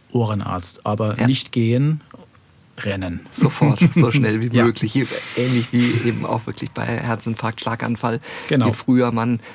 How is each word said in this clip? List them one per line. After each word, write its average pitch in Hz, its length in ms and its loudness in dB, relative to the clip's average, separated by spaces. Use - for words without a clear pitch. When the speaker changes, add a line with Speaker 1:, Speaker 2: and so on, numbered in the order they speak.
Speaker 1:
Ohrenarzt. 101 760 -4
Aber 104 340 -2
Speaker 2:
Ja. 117 80 2
Speaker 1:
nicht - 240 -2
gehen, 127 480 0
rennen. 95 520 -6
Speaker 2:
Sofort, - 480 2
so 131 200 4
schnell 113 280 2
wie 117 80 0
Speaker 1:
<laughs> 113 80 -8
Ja. 117 80 6
Speaker 2:
möglich. 113 300 0
Ähnlich 120 360 0
wie 120 360 2
eben 110 160 -2
auch 113 220 -4
wirklich - 240 -8
bei 113 160 -8
Herzinfarkt, 113 760 -4
Schlaganfall. 117 600 -4
Speaker 1:
Genau. 131 220 2
Speaker 2:
Je 104 40 2
früher 123 380 2
man 117 300 0